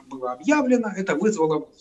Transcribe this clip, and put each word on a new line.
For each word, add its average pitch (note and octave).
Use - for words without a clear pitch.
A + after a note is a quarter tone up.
было B2+
объявлено, B3
это F#3+
вызвало D#3+